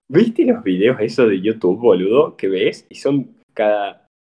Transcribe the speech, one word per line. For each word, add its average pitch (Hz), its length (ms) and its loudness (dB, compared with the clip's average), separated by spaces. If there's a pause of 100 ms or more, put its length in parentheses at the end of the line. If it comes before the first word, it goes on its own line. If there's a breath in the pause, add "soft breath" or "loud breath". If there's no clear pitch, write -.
¿Viste 226 360 2
los 233 200 0
videos 98 360 0
esos 117 280 0
de 95 120 0
YouTube, 104 380 -2
boludo, 110 580 2
que 98 120 -6
ves? 98 400 -4
Y - 80 -20
son 139 400 -4 (180)
cada, 104 540 -4 (320)